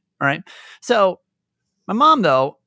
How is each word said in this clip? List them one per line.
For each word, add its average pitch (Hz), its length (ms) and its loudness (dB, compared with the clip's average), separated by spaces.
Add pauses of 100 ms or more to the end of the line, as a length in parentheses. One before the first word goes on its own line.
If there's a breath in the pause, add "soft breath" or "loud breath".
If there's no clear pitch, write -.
(200)
All 143 60 -2
right. 151 160 -4 (380 loud breath)
So 202 400 -2 (680)
my 190 80 -6
mom, 294 280 2
though, 135 440 0